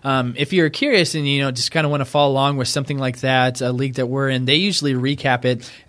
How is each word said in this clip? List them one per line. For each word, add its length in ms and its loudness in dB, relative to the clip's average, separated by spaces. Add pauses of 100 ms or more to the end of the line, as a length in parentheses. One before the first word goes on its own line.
um, 320 0
if 160 -2
you're 160 4
curious 440 2
and, 140 -2
you 140 2
know, 100 0
just 180 -4
kinda 200 0
wanna 160 0
follow 260 2
along 240 2
with 140 -2
something 280 -4
like 220 -4
that, 400 2
a 140 -2
league 220 -2
that 100 0
we're 240 -2
in, 160 -2
they 100 4
usually 380 0
recap 500 0
it 260 -2 (200)